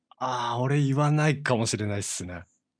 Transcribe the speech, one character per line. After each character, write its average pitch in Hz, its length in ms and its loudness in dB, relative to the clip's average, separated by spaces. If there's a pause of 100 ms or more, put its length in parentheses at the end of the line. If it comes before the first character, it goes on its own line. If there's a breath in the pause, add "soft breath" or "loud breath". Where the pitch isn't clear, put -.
(180)
あ 123 400 -4
ー、 123 40 -2
俺 143 200 2
言 135 140 2
わ 147 160 4
な 151 180 4
い 147 140 0
か 127 120 2
も 113 100 0
し 107 120 -2
れ 107 80 -2
な 101 120 -2
い - 20 -2
っ - 20 -4
す - 240 -6
ね。 90 180 -12 (360)